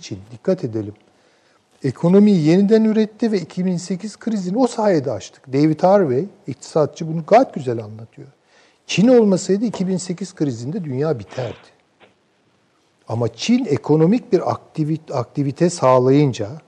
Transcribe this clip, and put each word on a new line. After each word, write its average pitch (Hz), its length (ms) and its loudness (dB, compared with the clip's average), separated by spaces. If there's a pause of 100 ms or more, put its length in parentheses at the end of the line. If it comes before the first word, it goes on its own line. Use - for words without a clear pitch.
Çin. 101 180 -14 (120)
Dikkat - 320 -4
edelim. 107 300 -8 (920)
Ekonomiyi 180 600 4
yeniden 202 380 4
üretti 220 480 0
ve 214 80 0
iki 180 260 -6
bin 180 120 -2
sekiz 196 400 -8
krizini 202 400 -4
o 254 100 2
sayede 175 440 0
aştık. - 420 -12
David 151 300 2
Harvey, 175 420 2 (220)
iktisatçı, 156 600 -4
bunu 160 200 -6
gayet 247 260 4
güzel 123 300 -6
anlatıyor. 110 440 -20 (600)
Çin 190 200 2
olmasaydı 208 580 2
iki 185 220 -4
bin 185 100 -2
sekiz 175 380 -10
krizinde 143 480 -6
dünya 143 360 -4
biterdi. 107 540 -12 (1300)
Ama 117 260 -4
Çin 247 320 -2
ekonomik 160 680 2
bir 143 180 0
aktivi-, 151 600 -6
aktivite 139 560 -2
sağlayınca, 131 800 2 (200)